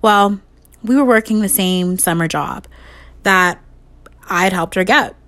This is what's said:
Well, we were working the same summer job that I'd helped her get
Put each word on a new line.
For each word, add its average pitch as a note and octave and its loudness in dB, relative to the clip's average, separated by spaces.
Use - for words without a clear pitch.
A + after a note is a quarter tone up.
Well, G3+ 2
we A#3 0
were C#4+ 4
working A3 2
the G3+ -2
same F#3 -2
summer E3 -2
job D3 -6
that F3+ 2
I'd F#3 0
helped E3+ -4
her F#3 0
get A#3+ 0